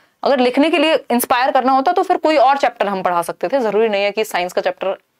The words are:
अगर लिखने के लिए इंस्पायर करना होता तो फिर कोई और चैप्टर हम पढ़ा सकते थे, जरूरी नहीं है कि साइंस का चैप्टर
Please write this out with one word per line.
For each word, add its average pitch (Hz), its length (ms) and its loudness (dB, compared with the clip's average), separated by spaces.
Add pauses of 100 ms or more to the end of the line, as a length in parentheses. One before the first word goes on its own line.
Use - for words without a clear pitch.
(240)
अगर 262 160 2
लिखने 254 300 2
के 339 80 0
लिए 311 160 2 (160)
इंस्पायर 247 400 0
करना 262 220 0
होता 269 200 2
तो 370 100 0
फिर 359 140 0
कोई 320 200 0
और 269 200 4
चैप्टर 247 300 -2
हम 196 160 -4
पढ़ा 175 200 0
सकते - 260 -6
थे, 269 120 0
जरूरी 220 280 0
नहीं 202 160 -2
है 202 60 0
कि 214 140 -4
साइंस 180 280 -4
का 196 100 -2
चैप्टर 185 360 -4 (220)